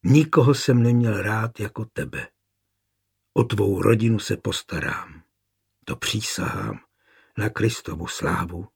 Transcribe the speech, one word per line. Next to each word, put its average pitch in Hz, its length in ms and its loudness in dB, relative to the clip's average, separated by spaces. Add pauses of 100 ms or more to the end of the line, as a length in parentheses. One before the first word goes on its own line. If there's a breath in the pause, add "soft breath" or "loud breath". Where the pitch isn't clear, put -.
Nikoho 143 500 6
jsem 123 280 2
neměl 117 400 4
rád 110 380 -2
jako 107 240 -6
tebe. - 440 -10 (1040)
O 113 100 4
tvou 101 380 -2
rodinu 113 360 2
se - 180 -4
postarám. - 840 -8 (640)
To - 120 -8
přísahám - 840 -6 (580 soft breath)
na 104 100 -2
Kristovu 95 580 -4
slávu 90 680 -4